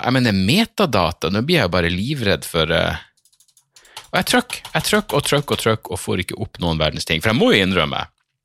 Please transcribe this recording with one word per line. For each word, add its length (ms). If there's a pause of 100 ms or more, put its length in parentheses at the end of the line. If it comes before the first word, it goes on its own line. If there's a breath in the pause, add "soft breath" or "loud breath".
Jeg 100
mener, 220 (100)
metadata, 800
nå 160
blir 160
jeg 140
bare 180
livredd 560
for, 240
eh, 300 (1040 loud breath)
og 100
jeg 140
trykker, 320 (160)
jeg 100
trykker 320
og 80
trykker 300
og 20
trykker 380
og 20
får 240
ikke 220
opp 180
noen 160
verdens 300
ting. 100
For 140
jeg 60
må 120
jo 140
innrømme 340 (460)